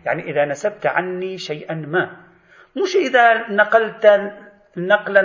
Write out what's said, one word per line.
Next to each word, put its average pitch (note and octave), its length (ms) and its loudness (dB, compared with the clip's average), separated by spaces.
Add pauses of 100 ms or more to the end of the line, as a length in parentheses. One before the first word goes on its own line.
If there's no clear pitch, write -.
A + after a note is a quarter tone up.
يعني B2+ 160 -4
إذا D3 220 0
نسبت D3+ 420 -6
عني F3+ 520 -4
شيئا D#3 360 -10
ما، D#3 420 -4 (640)
مش G4 140 -2
إذا A#3 560 2
نقلت G#3+ 540 2 (680)
نقلا G3 480 2